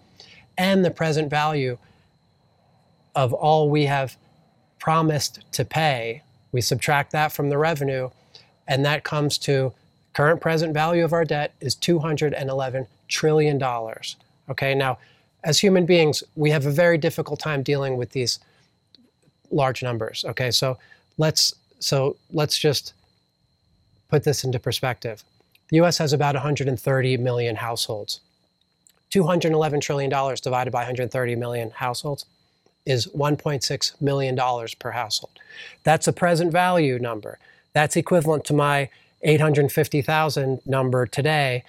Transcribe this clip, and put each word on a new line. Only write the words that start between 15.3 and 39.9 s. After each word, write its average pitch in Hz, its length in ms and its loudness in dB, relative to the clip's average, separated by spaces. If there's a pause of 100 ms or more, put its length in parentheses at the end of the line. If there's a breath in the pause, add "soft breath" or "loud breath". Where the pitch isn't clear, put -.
as 151 160 2
human 185 260 6
beings, 160 380 4 (140)
we 151 120 2
have 151 160 2
a 147 60 0
very 170 260 4
difficult 151 440 -4
time 151 200 -4
dealing 135 360 -2
with 120 140 -6
these 123 280 -2 (1120 soft breath)
large 131 320 0
numbers. 117 460 -6
Okay, 127 200 -2
so 127 280 -2 (400 soft breath)
let's, - 360 0 (260)
so 135 360 -2 (160)
let's 151 260 -2
just - 360 -2 (1160)
put 156 140 2
this 143 220 -2
into 123 140 -2
perspective. 120 680 -6 (440)
The 156 80 0
U 165 80 8
S 170 120 2
has 151 160 0
about 143 240 0
a - 20 -4
hundred 139 300 -2
and 127 100 -4
thirty 131 380 0
million 120 400 -2
households. 113 640 -8 (880)
Two 190 160 4
hundred 170 260 2
eleven 156 300 0
trillion 139 280 -2
dollars 135 300 -2
divided 127 320 -2
by 120 140 -2
hundred 123 260 -6
thirty 120 240 -2
million 120 360 -6
households, 131 540 -6 (640)
is 123 240 0
one 147 240 0
point 143 260 -4
six - 380 -4
million 139 340 0
dollars 123 380 -2
per - 180 -10
household. 113 400 -6 (520 loud breath)
That's 156 240 2
a 151 60 0
present 175 380 0
value 175 480 2
number. 110 380 -8 (360 soft breath)
That's 156 220 2
equivalent 160 500 2
to - 80 0
my 143 360 2 (320 soft breath)
eight 151 200 4
hundred 147 300 4
fifty 151 300 0